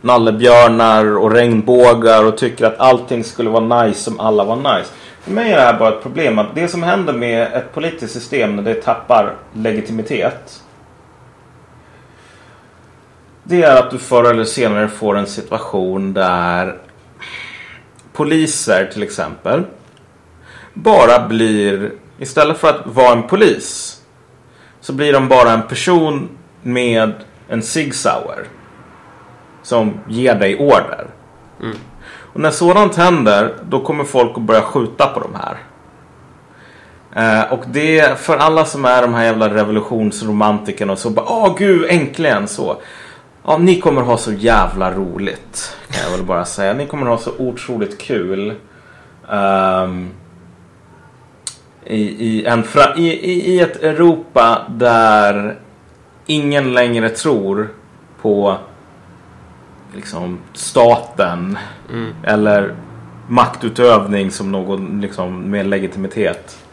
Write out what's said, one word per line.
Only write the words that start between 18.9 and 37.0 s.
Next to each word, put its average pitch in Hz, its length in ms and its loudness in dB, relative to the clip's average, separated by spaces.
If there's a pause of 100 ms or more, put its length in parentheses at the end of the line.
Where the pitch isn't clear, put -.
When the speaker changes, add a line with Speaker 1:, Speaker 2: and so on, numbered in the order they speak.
Speaker 1:
till 104 100 -6
exempel 92 600 -4 (1120)
bara 123 540 4
blir, 104 640 -2 (280)
istället 151 380 0
för 160 120 2
att - 160 -2
vara 123 260 4
en 117 120 2
polis, - 760 -2 (800)
så - 120 -10
blir 147 200 0
de 135 140 4
bara 127 240 6
en 113 100 2
person 151 680 0 (320)
med 117 500 0 (380)
en 113 120 -4
Sig 143 300 -6
Sauer - 520 -4 (1200)
som 107 300 -2 (140)
ger 120 280 2
dig 101 240 0
order. 135 480 2 (540)
Speaker 2:
Mm. 110 160 -12 (560)
Speaker 1:
Och - 80 -10
när 156 100 2
sådant 185 440 2
händer, 135 580 2 (160)
då 127 100 -2
kommer 147 240 -6
folk 120 340 2
att 117 60 -6
börja 110 180 4
skjuta 127 460 -2
på - 120 -6
de - 160 -12
här. - 220 -10 (1900)